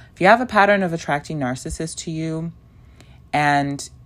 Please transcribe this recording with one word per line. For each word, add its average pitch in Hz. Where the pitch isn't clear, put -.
If -
you 175
have 233
a 254
pattern 202
of 175
attracting 156
narcissists 139
to -
you 160
and 143